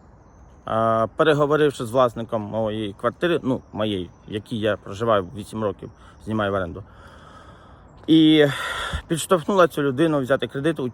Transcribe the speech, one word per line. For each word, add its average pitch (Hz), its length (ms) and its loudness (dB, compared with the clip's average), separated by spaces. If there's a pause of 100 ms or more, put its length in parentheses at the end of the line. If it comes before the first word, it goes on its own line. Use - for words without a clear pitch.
(680)
е, 113 380 0 (100)
переговоривши 147 720 2
з 107 40 -12
власником 117 520 0
моєї 107 500 -4
квартири, 151 500 -2
ну, 123 200 -2 (100)
моєї, 101 380 -4 (180)
в 90 40 -12
якій 107 260 -8
я 104 180 0
проживаю 101 500 -2 (100)
вісім 110 280 -8
років, 101 260 -6 (340)
знімаю 107 280 -2
в - 20 -2
оренду. 92 280 -6 (1200)
І 156 400 6 (600)
підштовхнула 170 640 2
цю 151 140 -4
людину 143 380 0
взяти 127 260 0
кредит 147 340 -4
у 123 140 -4